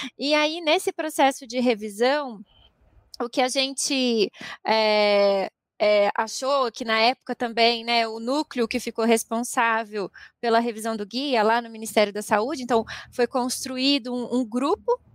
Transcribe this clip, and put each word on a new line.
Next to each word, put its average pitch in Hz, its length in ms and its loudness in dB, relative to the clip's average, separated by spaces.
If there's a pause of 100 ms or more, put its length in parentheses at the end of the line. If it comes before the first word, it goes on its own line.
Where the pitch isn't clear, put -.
(200)
E 285 160 0
aí, 311 260 0
nesse 339 320 0
processo 285 540 0
de 240 120 -4
revisão, 240 800 0 (800)
o 240 80 -4
que 254 140 -2
a 254 60 2
gente, 262 840 0 (320)
é, 208 880 2 (320)
é, 208 340 4
achou 254 560 -2
que - 140 -8
na 226 140 0
época 240 360 0
também, 233 480 0
né, 233 240 0
o 220 120 -8
núcleo 247 480 -2
que 240 120 -2
ficou 226 240 -4
responsável 226 1080 0 (280)
pela 233 200 2
revisão 226 360 -4
do 202 120 -6
guia 247 340 -2
lá 220 180 4
no 233 120 -12
Ministério 220 420 0
da 208 80 -6
Saúde, 240 400 0
então 240 240 0 (260)
foi 247 140 0
construído 254 880 -2
um, 247 280 -2
um 247 40 -2
grupo, 269 540 -2 (160)